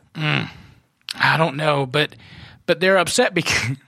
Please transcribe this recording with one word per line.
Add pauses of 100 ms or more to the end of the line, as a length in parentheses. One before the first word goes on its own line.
(140)
Mm, (680)
I
don't
know,
but, (520)
but
they're
upset
because, (120)